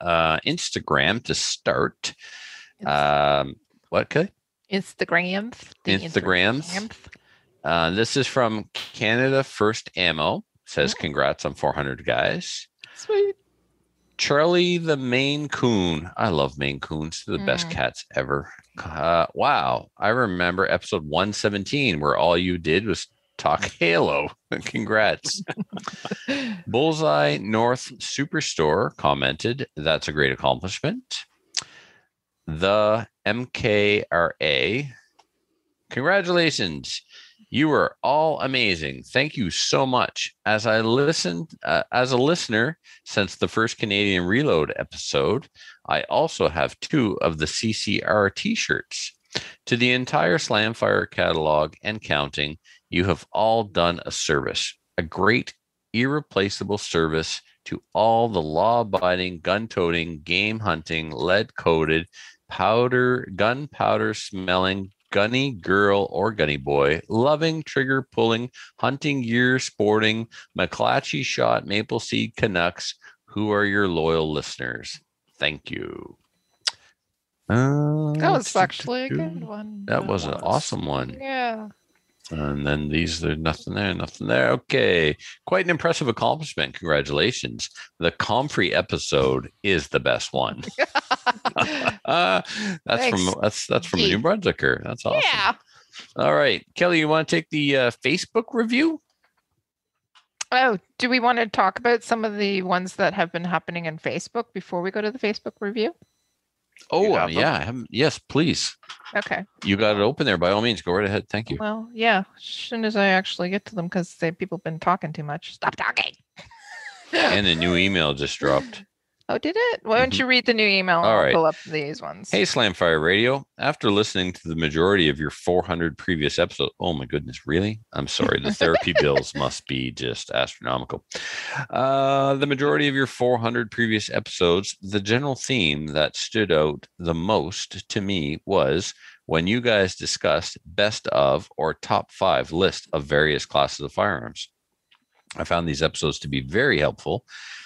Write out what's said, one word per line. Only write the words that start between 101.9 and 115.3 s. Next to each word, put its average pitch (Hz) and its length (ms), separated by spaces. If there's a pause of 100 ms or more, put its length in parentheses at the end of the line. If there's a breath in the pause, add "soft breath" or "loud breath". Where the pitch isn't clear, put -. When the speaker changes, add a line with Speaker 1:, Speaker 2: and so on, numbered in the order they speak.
Speaker 2:
some 226 200
of 208 140
the 202 240
ones 185 340
that 170 180
have 175 180
been 170 120
happening 170 420
in 160 120
Facebook - 560
before 180 280
we 185 100
go 214 100
to 214 100
the 262 80
Facebook - 400
review? 220 340 (1000)
Speaker 1:
Oh, 175 160
Speaker 3:
You 196 80
Speaker 1:
uh, - 40
Speaker 3:
have 90 120
them? 82 80
Speaker 1:
yeah. 147 160
I 73 80
haven't, 117 260
yes, 131 300
please. - 580 (380)
Speaker 2:
Okay. - 280 (220)
Speaker 1:
You 98 100
got 107 220
it 101 40
open 139 240
there. 101 120
By 87 140
all 104 100
means, 113 200
go 87 120
right 101 140
ahead. 101 200
Thank 107 220
you. - 100
Speaker 2:
Well, 220 340
yeah, 220 300 (140)
as - 60
soon - 420
as 214 100
I 196 120
actually 185 420
get 196 160
to - 100
them, 175 140
'cause 175 260
they, 165 160
people 175 280
have - 40
been 160 160
talking 175 320
too 160 120
much. 147 300